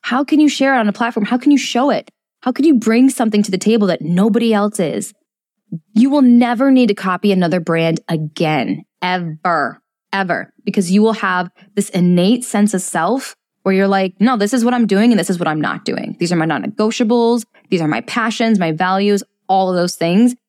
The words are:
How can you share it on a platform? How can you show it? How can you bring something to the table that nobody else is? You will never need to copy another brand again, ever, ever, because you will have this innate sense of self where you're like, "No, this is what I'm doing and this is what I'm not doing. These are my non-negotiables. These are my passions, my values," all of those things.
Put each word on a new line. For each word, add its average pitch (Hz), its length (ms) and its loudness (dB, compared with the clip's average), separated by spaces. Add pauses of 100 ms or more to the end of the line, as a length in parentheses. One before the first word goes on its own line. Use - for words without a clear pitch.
How 247 220 -2
can - 160 0
you 302 100 4
share 269 240 0
it 254 60 2
on 214 100 0
a - 20 -2
platform? 233 360 -4
How 247 100 0
can 285 140 2
you 277 60 4
show 247 340 0
it? - 180 -4 (320)
How 254 100 -2
can 269 140 -2
you 330 80 6
bring 233 360 4
something 214 340 0
to 196 80 -4
the 185 80 -2
table 208 280 2
that 170 140 -2
nobody 208 520 0
else 208 260 -2
is? - 340 -4 (800)
You 240 160 4
will 285 140 4
never 240 480 4
need 254 160 4
to 202 80 0
copy 190 360 -2
another 180 280 0
brand 165 480 -2
again, 156 800 -4 (180)
ever, 170 800 -4 (280)
ever, 185 400 -4 (140)
because 190 260 -2
you 208 120 4
will 220 100 2
have 180 380 -4 (240)
this 202 140 -4
innate 180 540 2
sense 208 300 0
of 185 80 -2
self 190 540 -4 (260)
where 190 140 0
you're 196 120 2
like, 196 320 0
"No, 247 160 2
this 208 180 -2
is 233 120 0
what 247 80 0
I'm 240 140 0
doing 214 240 2
and 202 80 2
this 160 100 -4
is 180 80 -2
what 170 100 -4
I'm 151 140 -2
not 92 240 -6
doing. - 340 -6
These 170 120 -2
are 175 60 0
my 160 80 0
non-negotiables. 226 1000 0 (240)
These 170 120 0
are 156 60 -2
my 120 140 -2
passions, 226 560 -2
my 165 140 -2
values," 190 500 0 (260)
all 190 220 2
of 180 60 -2
those 175 200 -2
things. 202 380 2 (160)